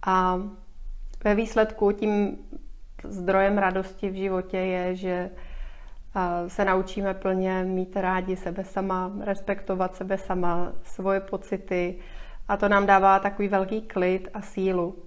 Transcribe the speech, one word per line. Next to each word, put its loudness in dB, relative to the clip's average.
A 4
ve 6
výsledku 2
tím 2
zdrojem 2
radosti 0
v -6
životě -2
je, -2
že, -2
a, 0
se 0
naučíme 0
plně 0
mít -2
rádi 0
sebe -6
sama, -2
respektovat -2
sebe -2
sama, 2
svoje 0
pocity. -2
A 2
to 2
nám 6
dává 8
takový 0
velký 0
klid 0
a -6
sílu. 0